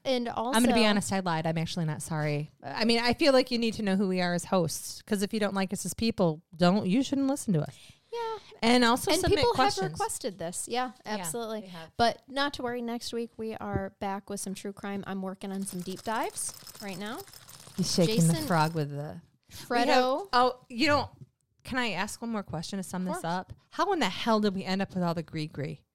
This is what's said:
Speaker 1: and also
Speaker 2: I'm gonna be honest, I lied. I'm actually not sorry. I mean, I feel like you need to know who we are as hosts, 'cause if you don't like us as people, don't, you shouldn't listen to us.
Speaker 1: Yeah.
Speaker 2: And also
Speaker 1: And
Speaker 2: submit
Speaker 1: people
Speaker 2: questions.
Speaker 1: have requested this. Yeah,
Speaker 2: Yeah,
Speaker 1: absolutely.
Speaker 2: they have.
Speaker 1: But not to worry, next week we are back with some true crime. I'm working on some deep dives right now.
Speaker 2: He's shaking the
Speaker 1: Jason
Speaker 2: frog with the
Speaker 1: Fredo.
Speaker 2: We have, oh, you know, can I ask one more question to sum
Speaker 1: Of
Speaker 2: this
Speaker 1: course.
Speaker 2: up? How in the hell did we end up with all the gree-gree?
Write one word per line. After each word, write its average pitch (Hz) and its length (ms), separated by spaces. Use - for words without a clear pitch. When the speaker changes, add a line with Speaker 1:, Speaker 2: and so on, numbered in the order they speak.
Speaker 1:
and 247 240
also 233 260
Speaker 2:
I'm 233 80
gonna 240 100
be 226 120
honest, 202 260
I 190 80
lied. 165 260
I'm 165 120
actually 170 260
not 151 160
sorry. 151 520
I 139 240
mean, 233 140
I 240 120
feel 277 220
like 254 160
you 240 80
need 226 160
to 226 80
know 190 140
who 196 120
we 180 140
are 175 100
as 175 140
hosts, - 560
'cause 202 200
if 208 120
you 214 60
don't 196 140
like 196 200
us - 100
as 180 80
people, 180 480
don't, 180 300
you 220 160
shouldn't 269 260
listen 269 260
to 151 60
us. - 140
Speaker 1:
Yeah. 453 260
Speaker 2:
And 240 220
also 233 260
Speaker 1:
And 330 100
Speaker 2:
submit 359 200
Speaker 1:
people 480 120
Speaker 2:
questions. 392 300
Speaker 1:
have 381 100
requested 277 460
this. 170 300
Yeah, 247 240
Speaker 2:
Yeah, 214 120
Speaker 1:
absolutely. 220 460
Speaker 2:
they 190 60
have. 165 280
Speaker 1:
But 233 320
not 277 260
to 277 80
worry, 240 200
next 233 300
week 233 240
we 220 200
are 196 440
back 202 300
with 202 100
some 196 140
true 202 180
crime. 202 340
I'm 190 160
working 190 300
on 196 140
some 180 140
deep 185 240
dives 247 500
right 196 160
now. 208 200
Speaker 2:
He's - 180
shaking 175 320
the 165 60
Speaker 1:
Jason 302 140
Speaker 2:
frog 165 280
with 147 160
the 151 300
Speaker 1:
Fredo. 240 320
Speaker 2:
We 277 60
have, 254 140
oh, 247 240
you 254 200
know, 285 220
can 254 140
I 240 140
ask 190 300
one 233 80
more 214 120
question 170 360
to 190 40
sum 185 200
Speaker 1:
Of 185 120
Speaker 2:
this 359 80
Speaker 1:
course. - 100
Speaker 2:
up? 185 200
How 349 220
in 359 60
the 220 100
hell 220 320
did 208 140
we 190 100
end 190 180
up - 120
with 180 100
all 170 100
the 170 80
gree-gree? 156 600